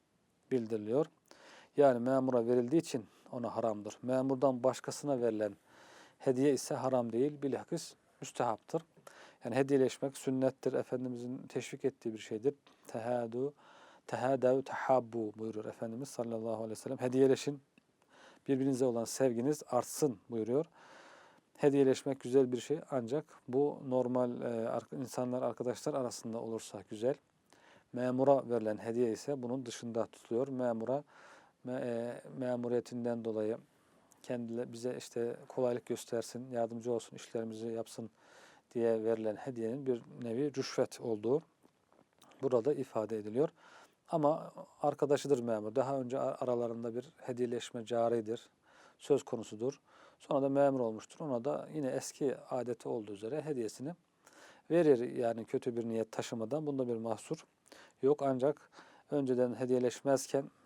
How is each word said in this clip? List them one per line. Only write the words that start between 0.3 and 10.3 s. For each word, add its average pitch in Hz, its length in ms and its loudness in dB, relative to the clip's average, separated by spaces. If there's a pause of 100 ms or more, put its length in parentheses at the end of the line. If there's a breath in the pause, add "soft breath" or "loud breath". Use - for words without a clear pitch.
bildiriliyor. 113 560 0 (680 loud breath)
Yani 139 220 8
memura 127 480 4
verildiği 123 340 4
için 127 260 -4 (260 soft breath)
ona 117 240 -6
haramdır. 107 460 -2
Memurdan 131 600 2
başkasına 131 580 0
verilen 107 360 2 (640 loud breath)
hediye 135 340 4
ise 131 220 -2
haram 127 380 0
değil, 139 300 0
bilakis 143 520 -4 (260)
müstehaptır. 120 640 -2 (600 loud breath)
Yani 120 120 -4
hediyeleşmek 135 600 2
sünnettir, 131 560 0